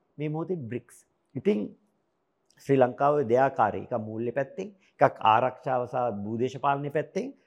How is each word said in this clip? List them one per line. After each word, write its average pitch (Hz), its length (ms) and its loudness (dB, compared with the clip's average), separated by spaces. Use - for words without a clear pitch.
මේ 151 140 -6
මොහොතේ 165 300 -4
බ්‍රික්ස්. 117 380 -10
ඉතින් 208 240 2
ශ්‍රී 139 120 4
ලංකාවේ 135 500 2
දෙයාකාරයි. 113 560 2
එකක් 120 160 -6
මූල්‍ය 110 320 -6
පැත්තෙන්, 139 360 -6
එකක් 139 200 4
ආරක්ෂාව 123 640 2
සහ 127 120 -8
භූදේශපාලනය 123 720 -2
පැත්තෙන් 156 360 -4